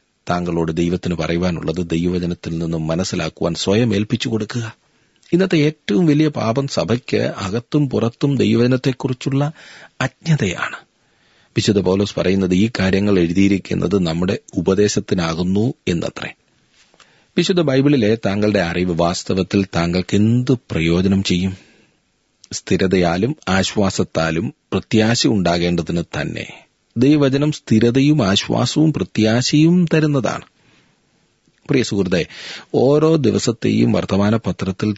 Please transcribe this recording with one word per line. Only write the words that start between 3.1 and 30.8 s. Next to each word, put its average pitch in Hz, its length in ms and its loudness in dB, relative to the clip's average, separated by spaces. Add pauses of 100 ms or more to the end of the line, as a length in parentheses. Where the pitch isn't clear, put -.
സ്വയം 104 420 0
ഏൽപ്പിച്ചു 107 340 -2
കൊടുക്കുക. 113 460 -6 (580)
ഇന്നത്തെ 180 240 2
ഏറ്റവും 156 480 0
വലിയ 156 220 4
പാപം 120 400 -2
സഭയ്ക്ക് - 500 -2
അകത്തും 120 720 -2
പുറത്തും 117 480 -2
ദൈവവചനത്തെക്കുറിച്ചുള്ള 127 1160 0 (500)
അജ്ഞതയാണ്. - 720 -2 (840)
വിശുദ്ധ 104 220 2
പൗലോസ് 98 400 0
പറയുന്നത് 92 340 0
ഈ 101 160 2 (100)
കാര്യങ്ങൾ 95 400 2
എഴുതിയിരിക്കുന്നത് 90 800 0
നമ്മുടെ 87 400 -2 (140)
ഉപദേശത്തിനാകുന്നു 95 1200 -2 (140)
എന്നത്രേ. - 460 -6 (1040)
വിശുദ്ധ 180 240 2
ബൈബിളിലെ 135 640 4
താങ്കളുടെ 104 340 2
അറിവ് 87 360 0
വാസ്തവത്തിൽ 92 680 0 (100)
താങ്കൾക്ക് 87 400 -2
എന്ത് 120 360 2
പ്രയോജനം 92 720 0
ചെയ്യും? 92 340 -2 (920)
സ്ഥിരതയാലും 92 840 0 (140)
ആശ്വാസത്താലും 92 1040 -2 (200)
പ്രത്യാശ 110 540 0
ഉണ്ടാകേണ്ടതിന് 87 760 0 (180)
തന്നെ - 440 -10 (320)
ദൈവവചനം 143 540 4
സ്ഥിരതയും 127 760 2
ആശ്വാസവും 120 640 0
പ്രത്യാശയും 127 1000 2
തരുന്നതാണ്. 151 520 0 (1200)